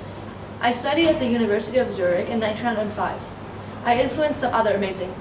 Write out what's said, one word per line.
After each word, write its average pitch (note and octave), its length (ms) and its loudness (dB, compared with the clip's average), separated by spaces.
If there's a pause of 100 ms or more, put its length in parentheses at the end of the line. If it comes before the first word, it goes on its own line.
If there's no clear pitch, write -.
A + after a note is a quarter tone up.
(600)
I A#3+ 120 2
studied D4+ 340 2
at D#4 140 4
the B3+ 80 0
University A3+ 500 2
of A#3 140 0
Zurich F#3 360 2
in A3+ 120 0
nineteen G#3+ 240 -2
hundred G#3+ 260 0
five. - 300 -4 (640)
I B3 160 4
influenced D4 400 2
some B3 120 0
other G#3+ 220 4
amazing F#3 460 -2